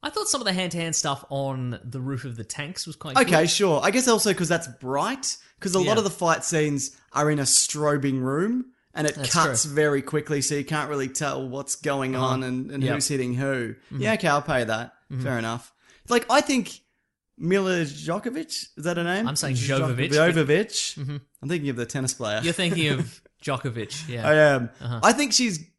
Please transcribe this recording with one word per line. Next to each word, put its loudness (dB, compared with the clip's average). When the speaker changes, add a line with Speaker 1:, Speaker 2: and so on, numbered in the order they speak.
Speaker 1:
I -2
thought -2
some 2
of -4
the 0
hand-to-hand -2
stuff -2
on -4
the -8
roof -4
of -8
the -8
tanks -8
was -12
quite -2
Speaker 2:
Okay, 6
Speaker 1:
good. 4
Speaker 2:
sure. 2
I 2
guess 2
also 4
'cause -2
that's 0
bright, -4
'cause -4
a 4
lot 4
Speaker 1:
Yeah. 4
Speaker 2:
of 2
the 2
fight 0
scenes 0
are 2
in 2
a 0
strobing 2
room, 0
and -2
it -4
Speaker 1:
That's -4
Speaker 2:
cuts 2
Speaker 1:
true. -8
Speaker 2:
very 2
quickly, -4
so -2
you -2
can't -4
really -4
tell -4
what's -6
going -2
Speaker 1:
Uh-huh. 0
Speaker 2:
on 0
and, -4
and -2
Speaker 1:
Yep. 2
Speaker 2:
who's -2
hitting -2
who. -2
Speaker 1:
Mm-hmm. -10
Speaker 2:
Yeah, 2
okay, 0
I'll 4
pay 0
that. -4
Speaker 1:
Mm-hmm. -6
Speaker 2:
Fair -2
enough. -6
Like, 2
I 6
think 0
Mila 2
Djokovic, -6
is -12
that 0
her -2
name? 0
Speaker 1:
I'm -2
saying -2
Speaker 2:
Djok-, 2
Speaker 1:
Jovovic, 0
but 6
Speaker 2:
Jovovic. 2
Speaker 1:
Mm-hmm. -6
Speaker 2:
I'm -8
thinking -2
of -2
the -4
tennis -4
player. -2
Speaker 1:
You're 0
thinking 0
Speaker 2:
<laughs> 0
Speaker 1:
of -6
Djokovic, -6
yeah. -6
Speaker 2:
I 8
am. 6
Speaker 1:
Uh-huh. -6
Speaker 2:
I 8
think 2
she's 2